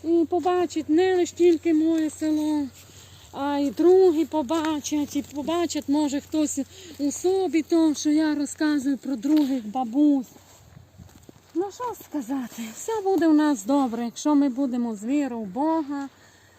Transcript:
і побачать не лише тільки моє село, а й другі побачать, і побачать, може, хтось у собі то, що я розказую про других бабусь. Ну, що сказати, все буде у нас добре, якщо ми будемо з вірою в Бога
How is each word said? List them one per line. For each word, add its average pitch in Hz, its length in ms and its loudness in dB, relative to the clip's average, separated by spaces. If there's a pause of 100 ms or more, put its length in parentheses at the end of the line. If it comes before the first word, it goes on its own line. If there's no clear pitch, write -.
і 330 260 2
побачать 359 600 0
не 370 260 4
лише 349 200 0
тільки 339 380 4
моє 320 360 2
село, 302 580 -2 (640)
а 285 260 -4
й 285 140 0
другі 339 540 6
побачать, 302 880 -2
і 285 60 -2
побачать, 302 680 -4
може, 285 320 0
хтось 302 380 -2 (400)
у 285 120 -2
собі 359 500 0
то, 320 320 2
що - 160 -2
я 302 260 2
розказую 294 640 -2
про - 180 -6
других 269 520 0
бабусь. 262 600 2 (1300)
Ну, 339 200 -2
що 480 200 -8 (160)
сказати, 247 540 -8 (120)
все 440 280 -6
буде 370 240 2
у 311 60 6
нас 302 320 2
добре, 247 400 0
якщо 302 300 -2
ми 285 140 4
будемо 240 460 -2
з 196 80 -14
вірою 247 400 -2
в 202 40 -10
Бога 277 600 -4 (500)